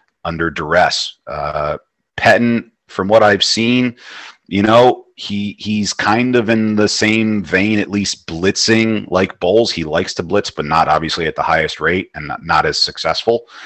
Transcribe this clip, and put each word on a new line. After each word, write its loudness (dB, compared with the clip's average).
under -4
duress. 0
Uh, -6
Pettine, 2
from -4
what 6
I've 4
seen, 0
you 0
know, 4
he, -6
he's -4
kind 0
of 2
in 2
the 4
same 0
vein, 0
at -4
least -4
blitzing 0
like 0
Bowles. 2
He -6
likes -4
to -4
blitz, -2
but -6
not 0
obviously -2
at -6
the -2
highest -2
rate -2
and -12
not, -10
not 0
as -2
successful. -2